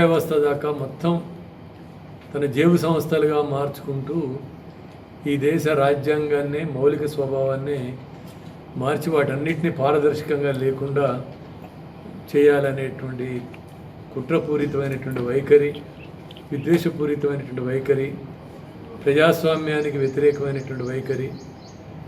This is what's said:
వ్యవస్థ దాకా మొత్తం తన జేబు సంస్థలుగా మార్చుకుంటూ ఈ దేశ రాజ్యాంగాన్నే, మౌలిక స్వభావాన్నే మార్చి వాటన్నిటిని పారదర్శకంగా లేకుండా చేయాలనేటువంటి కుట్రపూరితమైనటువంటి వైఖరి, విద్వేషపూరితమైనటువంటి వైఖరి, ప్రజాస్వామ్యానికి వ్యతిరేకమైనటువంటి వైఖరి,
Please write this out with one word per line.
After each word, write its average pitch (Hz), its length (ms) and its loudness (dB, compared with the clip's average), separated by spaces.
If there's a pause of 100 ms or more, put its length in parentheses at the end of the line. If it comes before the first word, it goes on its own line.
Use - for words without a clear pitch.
వ్యవస్థ 165 300 4
దాకా 147 380 2
మొత్తం 147 420 -2 (1200)
తన 143 120 0
జేబు 151 320 4
సంస్థలుగా 151 640 2 (140)
మార్చుకుంటూ 139 640 -4 (1080)
ఈ 143 100 2
దేశ 151 300 2
రాజ్యాంగాన్నే, 143 960 2
మౌలిక 147 420 2
స్వభావాన్నే 135 920 -2 (800)
మార్చి 143 320 0
వాటన్నిటిని 156 600 2
పారదర్శకంగా 143 800 2
లేకుండా 131 720 0 (1040)
చేయాలనేటువంటి 131 1080 2 (720)
కుట్రపూరితమైనటువంటి 139 1080 0
వైఖరి, 139 500 6 (800)
విద్వేషపూరితమైనటువంటి 143 1080 0
వైఖరి, 135 520 0 (920)
ప్రజాస్వామ్యానికి 156 920 2
వ్యతిరేకమైనటువంటి 139 840 0
వైఖరి, 131 480 -4 (760)